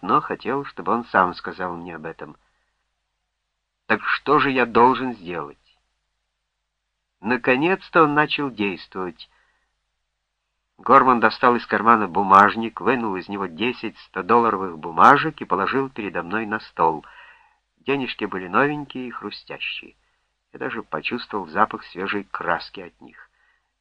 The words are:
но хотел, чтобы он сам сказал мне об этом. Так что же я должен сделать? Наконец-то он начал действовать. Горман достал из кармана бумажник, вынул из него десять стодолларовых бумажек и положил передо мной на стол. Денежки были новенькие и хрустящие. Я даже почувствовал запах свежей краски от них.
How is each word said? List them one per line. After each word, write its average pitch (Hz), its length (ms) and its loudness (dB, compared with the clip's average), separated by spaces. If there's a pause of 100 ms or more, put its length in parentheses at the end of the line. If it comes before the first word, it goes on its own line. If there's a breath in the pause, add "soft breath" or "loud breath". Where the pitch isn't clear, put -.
но 123 180 2
хотел, 135 440 -6
чтобы 92 280 -6
он 117 140 -2
сам 90 280 2
сказал 90 400 -10
мне 85 220 -14
об 80 100 -14
этом. 78 300 -14 (1500)
Так 110 180 0
что - 340 0
же 143 140 0
я 127 140 2
должен 120 480 2
сделать? 82 440 -12 (1700)
Наконец-то 139 760 2
он 147 100 4
начал 147 380 0
действовать. 95 800 -8 (1500)
Горман 127 440 6
достал 120 360 4
из 113 100 -4
кармана 107 400 2
бумажник, 98 760 4
вынул 113 340 -2
из 90 140 -10
него 98 160 -6
десять 104 540 -6
стодолларовых 95 760 0
бумажек 110 640 4
и 98 60 -12
положил 107 420 -2
передо 92 340 -8
мной 101 220 -6
на 107 160 -6
стол. 80 460 -2 (720 loud breath)
Денежки 131 480 -6
были 92 200 -8
новенькие 131 640 -2
и - 20 -12
хрустящие. - 840 -12 (560)
Я - 60 -20
даже 123 240 -8
почувствовал 101 640 -8
запах 98 380 -2
свежей 95 400 -8
краски - 560 -6
от 87 200 -20
них. - 300 -20 (500)